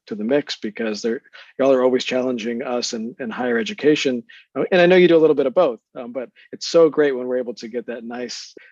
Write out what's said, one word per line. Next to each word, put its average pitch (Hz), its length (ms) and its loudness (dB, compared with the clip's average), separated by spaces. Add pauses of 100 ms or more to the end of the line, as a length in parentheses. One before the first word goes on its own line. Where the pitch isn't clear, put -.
to 117 80 -10
the 104 100 -8
mix, 139 320 -2
because 110 460 -8
they're, 120 180 -4 (380)
y'all 135 140 2
are 127 100 2
always 127 220 2
challenging 123 580 -4
us 123 320 -6
in, 113 240 -8
in 123 100 -8
higher 117 300 -2
education. 139 640 0 (340)
Uh, 143 160 -2
and 180 80 6
I 175 60 8
know 185 100 6
you 180 120 8
do 165 80 6
a - 20 8
little 156 180 4
bit 135 100 2
of 123 80 -4
both, 135 260 2 (160)
um, 120 160 -14
but 120 180 -10 (220)
it's - 160 -14
so 165 200 6
great 143 240 2
when 127 140 -6
we're 127 120 -2
able 120 160 -6
to 117 140 -16
get 117 180 -8
that 120 180 -10
nice, 120 500 -12 (180)